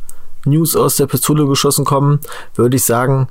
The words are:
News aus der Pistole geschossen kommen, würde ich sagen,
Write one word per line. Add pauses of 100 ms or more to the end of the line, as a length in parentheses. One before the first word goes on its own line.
(460)
News
aus
der
Pistole
geschossen
kommen, (360)
würde
ich
sagen,